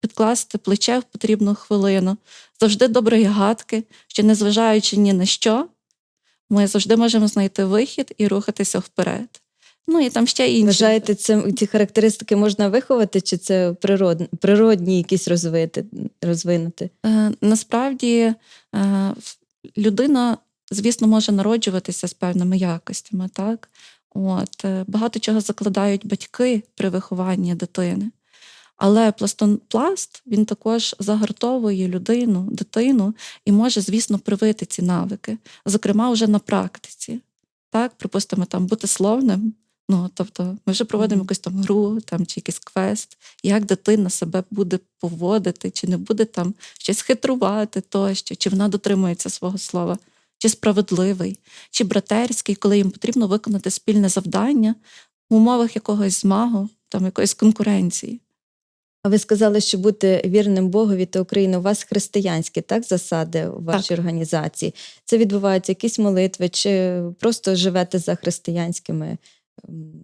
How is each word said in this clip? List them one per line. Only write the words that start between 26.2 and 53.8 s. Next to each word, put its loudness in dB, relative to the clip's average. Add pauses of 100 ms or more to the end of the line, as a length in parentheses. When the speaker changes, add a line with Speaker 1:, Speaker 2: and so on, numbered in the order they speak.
Speaker 1:
при -2
вихованні -2
дитини. -4 (680)
Але 4
пластун-, 0
пласт, -2
він 2
також -4
загартовує -2
людину, 0
дитину 0 (300)
і 2
може, 2
звісно, -2
привити -2
ці -8
навики, -4 (280)
зокрема, 0
вже 0
на 4
практиці. -6 (500)
Так, -2
припустимо, -4
там, -4
бути -4
словним, 0 (340)
ну, 0
тобто -6 (100)
ми 0
вже -2
проводимо 0
Speaker 2:
Мгм. -2
Speaker 1:
якусь -4
там -6
гру, 0
там, -4
чи -10
якийсь -8
квест, -6 (240)
як 2
дитина 2
себе -4
буде -2 (220)
поводити, -2
чи -8
не 0
буде 0
там -4 (240)
щось -4
хитрувати -2
тощо, -4
чи -2
вона 2
дотримується -2
свого -6
слова, -4 (400)
чи 0
справедливий, -2 (320)
чи -2
братерський, -2
коли 2
їм 2
потрібно -2
виконати -2
спільне 0